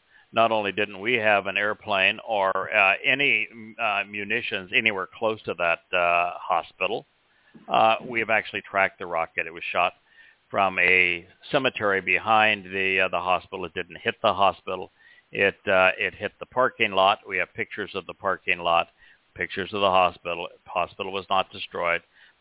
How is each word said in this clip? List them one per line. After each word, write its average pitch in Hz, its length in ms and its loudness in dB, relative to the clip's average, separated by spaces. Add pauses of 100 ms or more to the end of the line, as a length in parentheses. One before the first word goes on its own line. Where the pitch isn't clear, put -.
(340)
Not 113 180 2
only 104 200 0
didn't 101 280 -4
we 110 140 0
have 107 340 2
an 95 100 -4
airplane 101 640 0
or, 95 540 -2
uh, 98 300 4
any, 131 440 0 (320)
uh, 104 260 -2
munitions 101 680 -6
anywhere 110 340 0
close 110 360 -4
to 104 100 -4
that, 85 280 0 (120)
uh, 87 440 2
hospital, 87 680 -4 (640)
uh, 113 320 4
we 117 180 -6
have 110 100 -2
actually 104 340 -2
tracked 98 360 0
the 95 60 -10
rocket. 82 420 -4
It 82 60 -12
was 85 100 -12
shot 90 320 0 (540)
from 95 300 0
a 90 460 4 (240)
cemetery 110 520 0
behind 101 640 2
the, 95 360 0
uh, 95 60 2
the 90 140 -4
hospital. 90 440 -4
It 82 80 -12
didn't 87 240 -10
hit - 240 -6
the 104 120 4
hospital. 92 580 0 (400)
It, 98 360 0
uh, 92 300 6
it 95 180 -4
hit - 240 -8
the - 60 -14
parking 117 460 0
lot. 95 360 2
We 95 100 -6
have 90 160 -4
pictures 101 420 -8
of 90 100 -8
the 87 80 -14
parking 92 460 -4
lot, 85 300 0 (440)
pictures 90 400 -8
of 101 80 -4
the 98 100 4
hospital. 87 580 0 (160)
The - 40 -20
hospital 95 420 -6
was 95 180 -8
not 95 220 0
destroyed. 87 520 -4 (380)